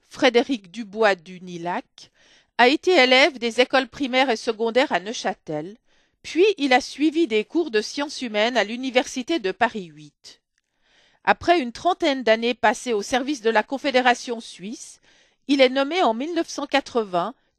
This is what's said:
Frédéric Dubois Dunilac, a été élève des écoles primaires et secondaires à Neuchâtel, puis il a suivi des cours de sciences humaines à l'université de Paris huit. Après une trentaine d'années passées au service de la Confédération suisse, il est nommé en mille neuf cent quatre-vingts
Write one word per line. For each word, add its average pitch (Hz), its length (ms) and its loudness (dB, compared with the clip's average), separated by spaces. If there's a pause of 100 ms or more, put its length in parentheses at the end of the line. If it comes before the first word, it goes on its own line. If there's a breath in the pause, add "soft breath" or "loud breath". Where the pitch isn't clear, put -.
Frédéric 233 600 0
Dubois 208 460 0
Dunilac, 180 960 -12 (460 soft breath)
a 247 120 6
été 330 240 2
élève 262 460 4
des 233 220 -2
écoles 262 280 0
primaires 262 420 0
et 220 60 0
secondaires 233 560 -2
à 175 80 -2
Neuchâtel, 185 760 -8 (460)
puis 359 240 2 (100)
il 277 160 0
a 254 80 6
suivi 311 460 -2
des 214 180 0
cours 311 260 -4
de 214 120 -2
sciences 285 400 -8
humaines 226 340 -2
à 208 80 2
l'université 247 760 -4
de 190 140 -4
Paris 220 320 -2
huit. 151 560 -20 (840)
Après 330 360 2
une 240 120 -4
trentaine 311 500 0
d'années 226 320 2
passées 220 400 0
au 202 80 -2
service 247 400 -2
de 226 80 2
la 214 120 2
Confédération 247 760 -2
suisse, - 600 -16 (480 soft breath)
il 277 120 4
est 254 80 8
nommé 277 340 0
en 233 100 4
mille 285 220 -6
neuf 330 140 -2
cent 285 180 -8
quatre-vingts 208 680 -2 (240)